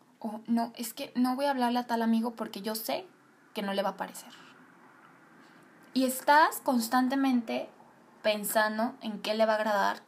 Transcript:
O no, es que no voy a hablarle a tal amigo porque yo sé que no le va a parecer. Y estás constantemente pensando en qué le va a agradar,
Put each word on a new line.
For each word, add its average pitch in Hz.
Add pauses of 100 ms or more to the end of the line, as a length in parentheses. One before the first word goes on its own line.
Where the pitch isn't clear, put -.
(180)
O 220
no, 233
es 233
que 277
no 254
voy 277
a 285
hablarle 247
a 247
tal 233
amigo 226
porque 214
yo 220
sé 262 (480)
que 214
no 196
le 196
va 196
a 190
parecer. - (1600)
Y 262
estás 294
constantemente 254 (520)
pensando 214
en 208
qué 214
le 220
va 220
a 214
agradar, 208